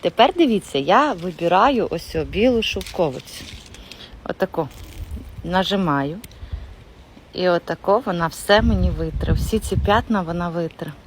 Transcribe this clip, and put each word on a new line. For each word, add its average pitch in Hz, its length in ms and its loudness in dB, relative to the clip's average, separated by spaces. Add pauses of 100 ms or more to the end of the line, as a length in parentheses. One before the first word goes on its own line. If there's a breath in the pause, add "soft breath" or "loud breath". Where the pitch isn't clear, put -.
Тепер 233 360 4
дивіться, 233 400 2
я 220 360 4
вибираю 180 760 2
ось, - 260 -6
о, 156 80 0
білу 220 400 2
шовковицю. - 800 -4 (800 loud breath)
Отако - 460 -4 (760)
нажимаю. 170 760 0 (1160 loud breath)
І 180 160 0
отако 175 560 0
вона 170 220 -2
все 208 340 2
мені 196 280 4
витре. 160 440 -2
Всі - 260 0
ці - 160 -4
п'ятна 208 460 2
вона 175 280 -4
витре. 165 420 -6 (160)